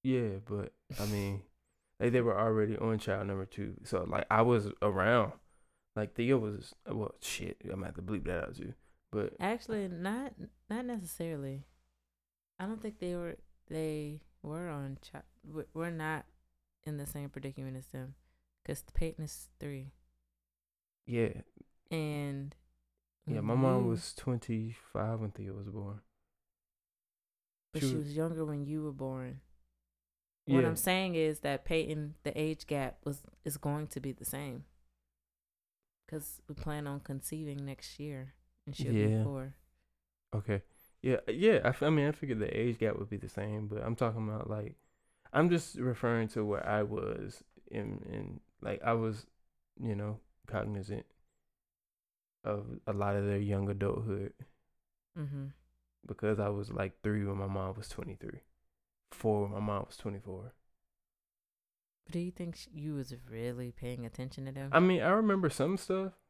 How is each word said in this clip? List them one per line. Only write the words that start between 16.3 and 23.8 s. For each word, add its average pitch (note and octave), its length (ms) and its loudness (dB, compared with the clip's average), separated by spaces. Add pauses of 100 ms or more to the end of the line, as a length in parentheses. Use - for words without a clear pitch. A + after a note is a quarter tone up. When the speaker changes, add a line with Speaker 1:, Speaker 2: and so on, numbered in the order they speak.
Speaker 2:
in D3+ 120 -4
the C#3+ 100 -6
same C#3+ 220 -6
predicament C3+ 480 -8
as C3 120 -12
them. C3 260 -10 (500)
'Cause D3 200 -4 (100)
Peyton D#3+ 300 2
is - 240 -12 (100)
three. C#3 320 -8 (1160)
Speaker 1:
Yeah. A#2 260 2 (580)
Speaker 2:
And D3 640 -2 (720)
Speaker 1:
Yeah, - 100 0
Speaker 2:
when G#2+ 100 0
Speaker 1:
my A#2 100 4
mom C3 260 6